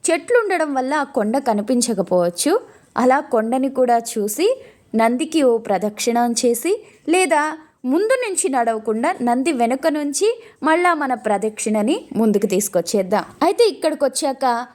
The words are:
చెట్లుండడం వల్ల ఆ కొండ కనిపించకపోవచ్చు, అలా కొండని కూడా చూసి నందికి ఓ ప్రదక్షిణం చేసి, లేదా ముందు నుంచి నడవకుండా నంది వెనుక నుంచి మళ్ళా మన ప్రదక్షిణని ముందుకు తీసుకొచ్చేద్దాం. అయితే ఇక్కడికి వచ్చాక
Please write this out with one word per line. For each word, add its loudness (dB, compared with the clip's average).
చెట్లుండడం 0
వల్ల -2
ఆ -4
కొండ 0
కనిపించకపోవచ్చు, 0
అలా 4
కొండని 0
కూడా 4
చూసి 0
నందికి 0
ఓ 4
ప్రదక్షిణం -2
చేసి, 0
లేదా 2
ముందు 2
నుంచి -4
నడవకుండా 0
నంది 0
వెనుక 0
నుంచి -2
మళ్ళా 4
మన -2
ప్రదక్షిణని 0
ముందుకు 2
తీసుకొచ్చేద్దాం. 0
అయితే 4
ఇక్కడికి -2
వచ్చాక -2